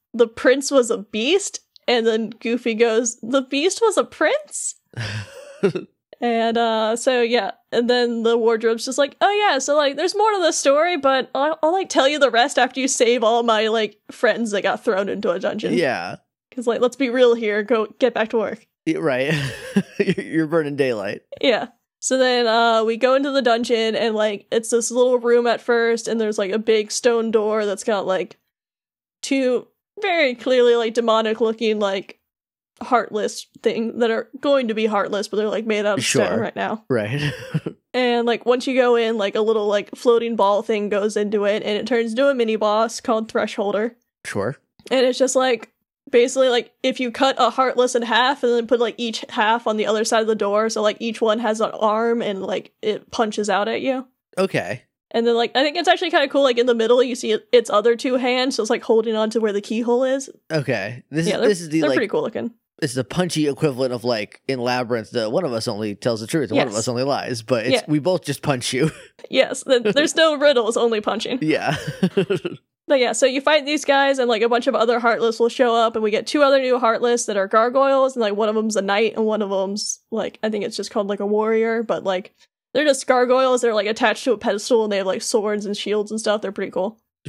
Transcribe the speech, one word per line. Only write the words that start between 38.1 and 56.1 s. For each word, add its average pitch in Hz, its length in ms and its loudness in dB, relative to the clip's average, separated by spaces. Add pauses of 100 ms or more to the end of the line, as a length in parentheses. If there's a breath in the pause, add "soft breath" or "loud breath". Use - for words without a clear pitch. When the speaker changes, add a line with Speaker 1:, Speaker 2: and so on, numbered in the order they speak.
Speaker 1:
like, 226 180 -2
once 247 220 2
you 262 80 -2
go 240 220 4
in, 226 200 0
like, 202 180 -2
a 220 60 2
little, 214 260 0
like, 208 280 -2
floating 233 400 2
ball 208 260 2
thing 208 280 -2
goes 208 260 -2
into 208 300 0
it, 208 180 0
and 208 140 -2
it 214 100 -6
turns 233 240 0
into 262 160 2
a 277 80 2
mini 220 220 0
boss 220 420 0
called 220 320 -2
Thresholder. 214 640 -2 (300)
Speaker 2:
Sure. 107 320 -4 (340)
Speaker 1:
And 247 140 2
it's 254 120 0
just, 262 200 2
like, 254 340 0 (400)
basically, 254 380 4
like, 240 240 0 (100)
if 262 160 -2
you 254 100 -2
cut 269 300 0
a 233 100 4
heartless 247 460 0
in 240 60 2
half 240 420 0
and 240 80 2
then 233 160 0
put, 233 140 2
like, 220 160 -2
each 233 320 -6
half 226 360 0
on 214 120 0
the 214 80 -2
other 214 180 0
side 226 160 0
of 220 80 0
the 220 80 0
door, 214 340 0
so, 220 120 -4
like, 208 180 0
each 226 220 -6
one 220 180 2
has 220 220 -2
an 208 100 0
arm 226 500 0
and, 190 220 -4
like, - 380 -6
it 214 300 -6
punches 214 380 -2
out 202 200 0
at 233 100 -4
you. 262 260 -4 (320)
Speaker 2:
Okay. 117 440 -2 (300)
Speaker 1:
And 233 140 0
then, 233 100 2
like, 233 200 0
I 262 80 4
think 302 140 -2
it's 339 100 0
actually 359 240 2